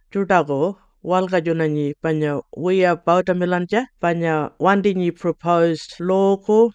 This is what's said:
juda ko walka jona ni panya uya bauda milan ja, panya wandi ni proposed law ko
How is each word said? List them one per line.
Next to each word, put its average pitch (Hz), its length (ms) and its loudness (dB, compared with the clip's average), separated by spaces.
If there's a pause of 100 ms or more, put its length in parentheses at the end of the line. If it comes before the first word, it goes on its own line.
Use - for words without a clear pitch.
(120)
juda 190 340 0
ko 151 320 -2 (240)
walka 185 380 0
jona 160 300 0
ni 147 240 -2 (100)
panya 151 380 -2 (160)
uya 180 400 0
bauda 180 360 0
milan 180 380 -2
ja, 233 140 0 (160)
panya 165 580 -2
wandi 196 360 2
ni 175 160 -2
proposed 170 880 -2
law 190 340 2
ko 214 400 2